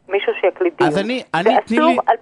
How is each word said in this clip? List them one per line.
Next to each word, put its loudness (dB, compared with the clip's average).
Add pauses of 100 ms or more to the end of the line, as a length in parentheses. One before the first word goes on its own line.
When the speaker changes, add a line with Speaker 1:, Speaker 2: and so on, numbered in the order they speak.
Speaker 1:
מישהו -2
שיקליט 0
דיון. 2
Speaker 2:
אז -2
אני, -4 (120)
אני, 0 (100)
Speaker 1:
זה 2
Speaker 2:
תני -2
Speaker 1:
אסור 4
Speaker 2:
לי, 4 (100)
Speaker 1:
על -4